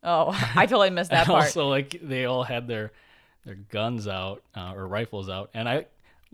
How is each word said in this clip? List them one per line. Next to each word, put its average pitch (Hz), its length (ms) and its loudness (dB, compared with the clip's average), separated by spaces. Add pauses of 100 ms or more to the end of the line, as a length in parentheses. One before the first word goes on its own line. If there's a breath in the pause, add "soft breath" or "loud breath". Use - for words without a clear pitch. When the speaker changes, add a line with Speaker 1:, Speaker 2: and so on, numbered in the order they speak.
Speaker 1:
Oh, 165 280 2
<laughs> 151 260 -2
I 190 100 8
totally 202 240 4
missed 175 200 -2
that 165 100 4
Speaker 2:
<laughs> 165 80 4
And 180 60 4
Speaker 1:
part. 160 100 6
Speaker 2:
also, 143 240 0
like, 139 340 0
they 131 220 -2
all 127 180 0
had 123 240 -4
their, 107 260 -6 (520 soft breath)
their 107 100 -14
guns 107 540 -4
out, 95 340 -6 (120)
uh, 92 200 -10
or 95 140 -8
rifles 101 400 -4
out. 95 260 -8
And 113 140 -4
I 139 180 -2 (480 soft breath)